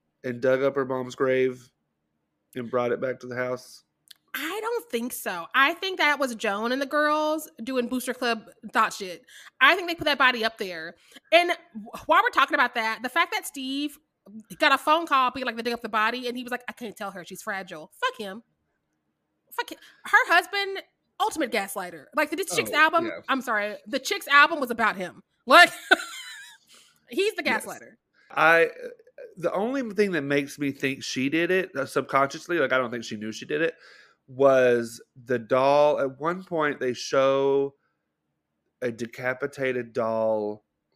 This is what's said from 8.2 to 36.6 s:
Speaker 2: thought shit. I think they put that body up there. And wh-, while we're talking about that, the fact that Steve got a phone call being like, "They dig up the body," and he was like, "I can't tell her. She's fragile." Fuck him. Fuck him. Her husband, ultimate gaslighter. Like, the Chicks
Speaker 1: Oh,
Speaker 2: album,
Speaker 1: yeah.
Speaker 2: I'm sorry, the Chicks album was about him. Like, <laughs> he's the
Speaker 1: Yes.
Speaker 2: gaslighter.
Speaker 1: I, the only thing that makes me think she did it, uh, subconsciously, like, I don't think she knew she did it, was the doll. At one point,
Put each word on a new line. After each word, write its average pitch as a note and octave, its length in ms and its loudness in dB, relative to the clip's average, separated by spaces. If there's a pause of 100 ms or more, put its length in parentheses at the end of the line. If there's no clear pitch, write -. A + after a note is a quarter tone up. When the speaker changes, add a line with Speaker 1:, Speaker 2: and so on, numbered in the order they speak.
Speaker 2:
thought A3 220 2
shit. F3+ 320 -12 (380)
I D4 140 10
think F4 120 -4
they E4+ 60 -2
put E4+ 100 0
that D4 140 6
body B3 260 2
up A3+ 140 -4
there. F3 360 -10 (380)
And F4 200 6 (220)
wh-, A3 320 -16
while E4+ 160 6
we're A#4 80 4
talking C#4+ 240 2
about C4 200 2
that, A3 280 -4
the B3 60 -4
fact F4 240 0
that G4 140 -4
Steve C#4 520 -8 (600)
got D4 140 4
a C4+ 60 2
phone E4 280 2
call C4+ 240 2
being B3+ 160 -8
like, A#3 100 -4
"They A#3 60 -8
dig A#3+ 100 -4
up A#3 100 -10
the A3 60 -10
body," A3+ 400 -2
and A#3+ 80 -8
he B3+ 60 -8
was A#3+ 80 -12
like, B3 180 -8
"I A3 40 -10
can't A3 240 -14
tell G3 160 -10
her. F3+ 120 -14
She's - 180 -16
fragile." F#3 580 -10
Fuck - 180 -4
him. G#3 240 -10 (1120)
Fuck - 180 -8
him. D#4+ 80 -16 (260)
Her G#4 300 4
husband, G4 480 0 (380)
ultimate D#4 320 -2
gaslighter. F#3 540 -6 (100)
Like, D4 140 0
the D#4+ 80 -6
Chicks - 360 -4
Speaker 1:
Oh, - 20 0
Speaker 2:
album, E4 300 4
Speaker 1:
yeah. - 220 -8
Speaker 2:
I'm C4 120 0
sorry, G#3+ 360 -4 (100)
the C4 140 -4
Chicks G4+ 260 -6
album D4 320 6
was A#3+ 140 -4
about G#3+ 240 0
him. F3 260 -10 (240)
Like, D#4+ 240 10 (200)
<laughs> - 1160 -6
he's G4 280 0
the E4+ 80 -6
Speaker 1:
Yes. A#3+ 200 -2
Speaker 2:
gaslighter. E3 280 -14 (400)
Speaker 1:
I, D#3+ 380 4 (680)
the E3 160 -4
only A#3 380 -4
thing G3+ 200 0
that D#3 120 -2
makes C#3+ 360 -2
me C#3+ 140 -4
think C3+ 320 -6
she C3 240 -4
did E3 240 0
it, F#3 240 0
uh, C3+ 100 -4
subconsciously, C#3+ 720 -2
like, C3 140 0
I C3 60 4
don't A#2+ 120 -2
think A#2 140 -8
she A2+ 120 -10
knew G#2+ 140 -8
she A#2+ 160 -12
did D3+ 160 -2
it, E3 120 -2 (520)
was B2+ 760 4 (240)
the B2 140 0
doll. C3+ 640 4
At C3+ 180 -2
one F3 240 -4
point, D3+ 380 -2